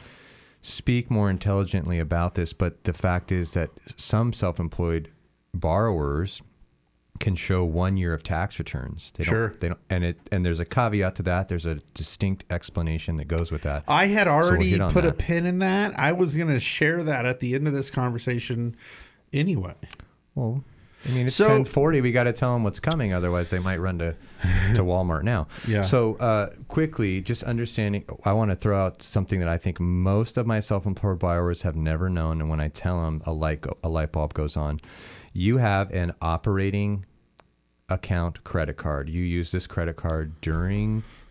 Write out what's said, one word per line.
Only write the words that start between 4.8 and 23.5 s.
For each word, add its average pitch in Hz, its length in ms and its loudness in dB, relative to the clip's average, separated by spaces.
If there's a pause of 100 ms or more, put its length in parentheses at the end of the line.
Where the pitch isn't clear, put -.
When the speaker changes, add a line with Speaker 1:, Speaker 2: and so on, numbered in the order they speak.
Speaker 1:
borrowers 85 840 0 (800)
can 95 160 2
show 92 280 0
one 90 340 2
year 87 160 0
of 78 80 -2
tax 87 380 -2
returns. 69 560 -8
They 80 80 -4
don't, 92 100 0
Speaker 2:
Sure. 110 160 2 (100)
Speaker 1:
they 85 100 -2
don't, 85 100 -4 (100)
and 87 140 2
it, 87 140 -2 (140)
and 90 140 2
there's 85 140 2
a 85 60 -2
caveat 104 500 0
to 90 80 -6
that. 90 240 0
There's 85 180 -4
a 80 100 -2 (200)
distinct 95 560 -4
explanation 82 640 -2
that 76 120 -4
goes 82 240 -2
with 78 120 -4
that. 73 240 -2
Speaker 2:
I 165 200 4
had 208 200 2
Speaker 1:
So 147 80 4
we'll 160 140 4
Speaker 2:
already 180 200 4
Speaker 1:
hit 190 120 2
on 120 100 2
Speaker 2:
put 170 120 4
a 170 60 4
Speaker 1:
that. 160 80 0
Speaker 2:
pin 170 300 0
in 180 120 0
that. 190 380 0
I 147 140 2
was 175 240 2
gonna 156 240 2
share 165 440 0
that 135 220 0
at 123 140 -2
the 127 160 0
end 147 120 0
of 143 60 2
this 139 160 -4
conversation 120 840 -2 (580)
anyway. 143 400 0 (640)
Speaker 1:
Well, 131 280 -2 (420)
I - 60 -2
mean, 127 160 2
it's 131 80 0
Speaker 2:
So 208 120 6
Speaker 1:
ten 139 160 6
forty. 143 380 2
We 123 100 4
gotta 120 220 4
tell 123 220 0
'em 117 80 2
what's 101 160 0
coming. 139 340 0
Otherwise, 87 380 0